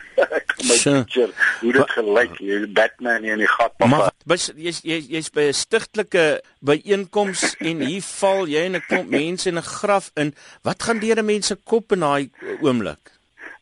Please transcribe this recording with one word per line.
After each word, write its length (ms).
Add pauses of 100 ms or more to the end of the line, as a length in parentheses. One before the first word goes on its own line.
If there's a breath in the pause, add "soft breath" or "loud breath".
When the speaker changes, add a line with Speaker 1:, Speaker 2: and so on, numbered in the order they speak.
Speaker 1:
<laughs> 320
ek 100
kan 200
my 100
Speaker 2:
Sure. 260
Speaker 1:
picture, 280 (300 loud breath)
hoe 120
dit 80
Speaker 2:
Wa- 140
Speaker 1:
gelyk, 440
jy 200
weet, 140
Batman 500
hier 100
in 60
die 100
gat. 300
Speaker 2:
Maar, 320 (160)
bys-, 280
jy's, 300
jy's, 240
jy's 240
by 160
'n 40
stigtelike 880 (200 soft breath)
byeenkoms 960
<laughs> 140
en 120
hier 200
val 460
jy 180
en 100
'n 120
klomp 220
mense 400
in 80
'n 80
graf 500
in. 200 (280 loud breath)
Wat 200
gaan 160
deur 180
'n 80
mens 220
se 80
kop 360
in 80
daai 300 (320)
oomblik? 480 (520 loud breath)